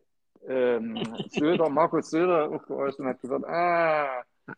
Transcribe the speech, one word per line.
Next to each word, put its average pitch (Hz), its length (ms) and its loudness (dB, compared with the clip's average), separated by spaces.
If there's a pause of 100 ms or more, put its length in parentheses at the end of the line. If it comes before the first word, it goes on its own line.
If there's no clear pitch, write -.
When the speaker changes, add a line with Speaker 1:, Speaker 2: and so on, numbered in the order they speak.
(460)
Speaker 1:
ähm, 120 480 0
Speaker 2:
<laughs> 117 340 -6
Speaker 1:
Söder, 160 400 2
Markus 151 420 0
Söder, 165 400 2
auch 156 160 -8
geäußert 139 340 -4
und 139 80 -4
hat 127 120 -6
gesagt, 131 260 -4
ah, 160 760 2 (360)